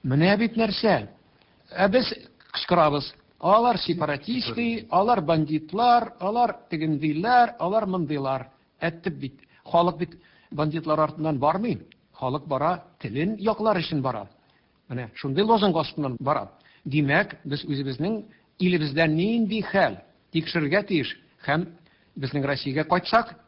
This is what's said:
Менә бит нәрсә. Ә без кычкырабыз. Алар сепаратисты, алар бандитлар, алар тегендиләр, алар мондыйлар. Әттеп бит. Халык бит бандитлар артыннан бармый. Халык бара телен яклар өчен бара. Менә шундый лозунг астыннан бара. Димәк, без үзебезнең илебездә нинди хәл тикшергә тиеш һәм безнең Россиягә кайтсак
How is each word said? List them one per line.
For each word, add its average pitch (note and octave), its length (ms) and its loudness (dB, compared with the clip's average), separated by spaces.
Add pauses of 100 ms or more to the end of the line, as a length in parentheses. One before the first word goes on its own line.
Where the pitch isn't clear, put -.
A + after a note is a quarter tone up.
Менә D#3+ 360 4
бит A#3 180 -2
нәрсә. G3+ 520 0 (600)
Ә G3 220 0
без B3 180 2 (460)
кычкырабыз. D3+ 580 2 (260)
Алар G#3+ 380 4
сепаратисты, A3 1120 -2
алар G#3 320 4
бандитлар, E3 960 2
алар G#3+ 360 0 (160)
тегендиләр, D#3+ 880 2
алар G#3 260 0
мондыйлар. C#3 640 -4 (340)
Әттеп E3 380 -6
бит. C3+ 220 -12 (240)
Халык E3+ 320 2
бит E3 200 -8 (340)
бандитлар D3+ 480 -2
артыннан D#3 380 0
бармый. D#3+ 440 0 (320)
Халык C3+ 340 -6
бара D#3 360 -2 (160)
телен D3 380 -4
яклар G#3 400 0
өчен D#3 240 -4
бара. A2+ 260 -6 (640)
Менә A#2+ 260 -8
шундый C#3+ 280 -2
лозунг G#3 340 4
астыннан C#3 420 -4
бара. B2 320 -2 (340)
Димәк, D3+ 580 0
без C#3+ 220 -8
үзебезнең C#3+ 580 -4 (360)
илебездә E3 480 2
нинди G#3 540 0
хәл D3+ 380 0 (320)
тикшергә E3 560 -2
тиеш D#3 260 -2 (320)
һәм E3 220 0 (480)
безнең C#3 300 -4
Россиягә C#3+ 420 -2
кайтсак F#3 480 0 (120)